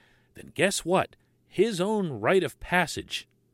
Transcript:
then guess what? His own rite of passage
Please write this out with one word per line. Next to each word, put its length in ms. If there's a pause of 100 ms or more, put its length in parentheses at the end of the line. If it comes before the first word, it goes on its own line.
(340)
then 220
guess 280
what? 320 (320)
His 320
own 400
rite 240
of 160
passage 680 (260)